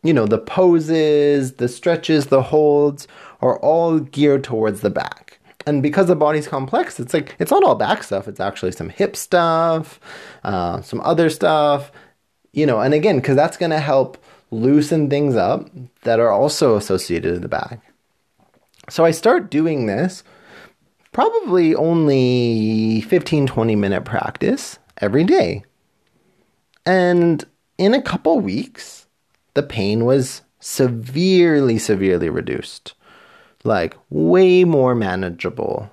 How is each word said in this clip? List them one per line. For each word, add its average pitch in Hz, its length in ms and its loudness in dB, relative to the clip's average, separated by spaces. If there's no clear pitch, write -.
You 165 100 2
know, 117 120 2
the 107 120 2
poses, 151 1160 2
the 123 160 -2
stretches, 165 560 0
the 139 160 4
holds 147 680 2
are - 200 0
all 165 400 2
geared 139 440 0
towards 110 380 -4
the 101 80 0
back. - 500 -10
And 147 160 0
because 147 260 0
the 175 100 2
body's 151 300 0
complex, 135 520 -6
it's 123 140 -8
like, 156 260 -4
it's - 120 -2
not 392 120 4
all 131 120 4
back 107 280 -4
stuff. 98 240 -6
It's 101 140 -12
actually 95 320 -6
some 82 160 -10
hip - 260 -4
stuff, 165 840 -2
uh, 92 380 -4
some - 240 -10
other 165 240 2
stuff, 151 600 0
you 151 140 -2
know, 113 160 0
and 131 120 0
again, 151 280 0
'cause 135 160 0
that's 147 180 0
gonna 165 240 -2
help 139 380 -2
loosen 143 600 2
things 143 280 0
up 110 320 -2
that 113 180 0
are 117 120 4
also 117 440 2
associated 87 580 -2
in 87 80 -6
the 87 60 -10
back. - 320 -8
So 165 160 2
I 170 60 4
start 226 400 0
doing 151 340 0
this, 135 380 -4
probably 247 600 2
only 120 1300 0
fifteen, 151 440 0
twenty 113 300 0
minute 101 280 0
practice - 760 -4
every 113 260 0
day. 202 400 0
And 175 600 2
in 196 160 2
a 269 80 0
couple 302 400 0
weeks, - 640 -8
the 143 100 0
pain 107 400 -2
was 127 380 0
severely, 139 1160 0
severely 95 500 0
reduced. - 680 -8
Like, 95 320 -2
way 180 560 4
more 131 300 2
manageable. 92 960 -6